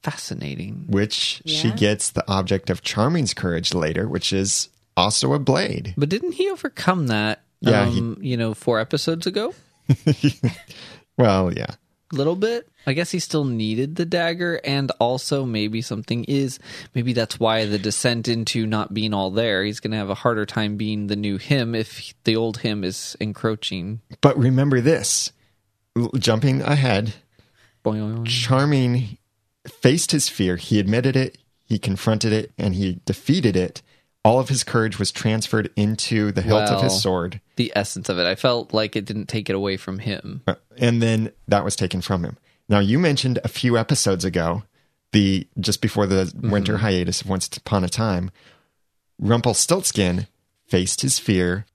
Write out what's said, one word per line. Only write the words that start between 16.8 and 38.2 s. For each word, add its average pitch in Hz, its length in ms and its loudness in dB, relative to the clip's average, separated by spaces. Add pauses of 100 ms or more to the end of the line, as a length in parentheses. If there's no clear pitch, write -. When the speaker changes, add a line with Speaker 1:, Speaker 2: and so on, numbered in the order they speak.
Speaker 1:
maybe 123 200 0
that's 113 260 -2
why 113 260 2
the 104 140 0
descent 113 480 0
into 113 400 0
not 107 260 -2
being 107 200 -2
all 95 180 0
there. 104 320 0
He's 104 160 -4
gonna 110 160 -4
have 101 140 -4
a 98 60 -2
harder 110 300 0
time 104 300 -2
being 107 320 -4
the 104 80 0
new 104 220 -2
him 117 360 0
if - 400 -6 (120)
the 110 100 4
old 113 220 0
him 104 260 -4
is - 380 -6
encroaching. 104 800 -4 (180)
Speaker 2:
But 139 180 4
remember 131 440 4
this. - 500 0 (680)
L-, 117 200 0
jumping 131 440 2
ahead, 123 520 0 (680)
Speaker 1:
Boing. 110 440 -4
Speaker 2:
Charming 127 920 2 (480)
faced - 460 2
his 156 160 0
fear. 92 300 0
He 104 220 2
admitted 113 360 2
it, 131 220 0 (260)
he 110 160 -2
confronted 107 540 0
it, 110 240 -2
and 95 180 0
he 92 300 -2
defeated 117 500 2
it. 90 260 -2 (420)
All 117 160 6
of 127 100 -2
his 131 140 0
courage 110 340 0
was 101 140 0
transferred 110 640 0
into 107 560 0
the 95 100 0
hilt 107 300 4
of 98 100 2
his 113 120 2
Speaker 1:
Well, 95 60 0
Speaker 2:
sword. 92 420 -2 (160)
Speaker 1:
the 120 180 0
essence - 340 -4
of 92 80 0
it. 87 80 2